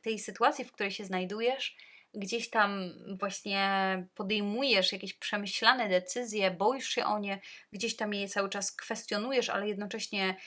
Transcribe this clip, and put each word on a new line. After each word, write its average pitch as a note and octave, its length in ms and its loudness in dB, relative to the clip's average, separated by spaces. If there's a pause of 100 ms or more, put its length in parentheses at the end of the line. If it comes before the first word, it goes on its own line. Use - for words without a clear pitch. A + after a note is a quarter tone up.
tej A3+ 160 -2
sytuacji, A#3+ 460 2
w - 80 -18
której G3 200 -2
się G#3 120 -8
znajdujesz, F#3+ 720 -2 (380)
gdzieś G#3 360 -4
tam G3 400 2 (280)
właśnie G3 500 0 (460)
podejmujesz G#3 800 2
jakieś F#3+ 220 -6
przemyślane G#3 760 2
decyzje, G3 600 2
boisz G#3+ 380 2
się - 160 0
o G#3+ 140 2
nie, G3 220 -4 (320)
gdzieś G#3 240 -2
tam G#3+ 180 -2
je G3+ 140 -2
cały G3 200 0
czas G3 240 -2
kwestionujesz, A3+ 760 -2
ale G3+ 200 0
jednocześnie G3 680 -2 (100)